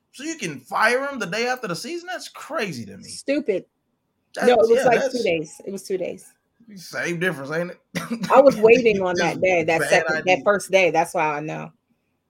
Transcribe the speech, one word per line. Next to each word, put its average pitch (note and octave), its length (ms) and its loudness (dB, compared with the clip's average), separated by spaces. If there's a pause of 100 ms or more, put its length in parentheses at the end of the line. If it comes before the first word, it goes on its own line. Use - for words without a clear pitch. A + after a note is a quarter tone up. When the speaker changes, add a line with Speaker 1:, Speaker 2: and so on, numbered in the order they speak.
(140)
Speaker 1:
So B3+ 100 -16
you D#4+ 140 -8
can D#3 240 -8
fire A#3 480 0
him C4+ 100 -10
the G3+ 60 -4
day A3 220 -4
after B3+ 200 -6
the E3+ 80 -6
season? E4+ 340 -10
That's D#4+ 200 -10
crazy E3 560 -8
to G2 120 -16
me. - 60 -20
Speaker 2:
Stupid. C4+ 600 -4 (720)
Speaker 1:
That, - 100 0
Speaker 2:
No, B3 80 8
it A#3 60 4
was A3+ 140 4
Speaker 1:
yeah, B3+ 120 4
Speaker 2:
like A3+ 160 6
Speaker 1:
that's C4 160 -2
Speaker 2:
two A3+ 60 -2
days. E3 420 -2
It G3 60 -12
was F#3+ 120 -12
two F#3+ 140 -6
days. - 340 -8 (440)
Speaker 1:
Same E3 440 -6
difference, D3 320 -4
ain't F3 200 -4
it? - 80 -18 (160)
<laughs> G#3 380 -6
Speaker 2:
I C4 80 8
was B3+ 160 6
waiting A3 440 4
on F3+ 160 -2
that F3 180 0
Speaker 1:
Just E3+ 60 -6
Speaker 2:
day, F3+ 220 2
that D#3+ 160 0
Speaker 1:
bad C#3+ 100 -2
Speaker 2:
second, E3 260 2 (100)
that F#3 60 2
Speaker 1:
idea. F3+ 120 2
Speaker 2:
first G3+ 280 0
day. F#3 200 4
That's E3 220 0
why D#3 240 -2
I - 40 -6
know. D#3 300 -10 (580)